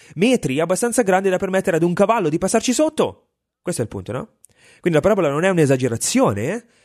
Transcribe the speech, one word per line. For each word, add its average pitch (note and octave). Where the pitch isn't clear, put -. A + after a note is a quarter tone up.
metri, D#3+
abbastanza A3
grande F#3+
da F3+
permettere F#3+
ad D#3+
un F3
cavallo G3+
di D#3
passarci G#3
sotto. C#4
Questo -
è -
il G#2
punto, G2
no? D3
Quindi D#3+
la -
parabola F#3+
non D3
è F#3+
un'esagerazione, D3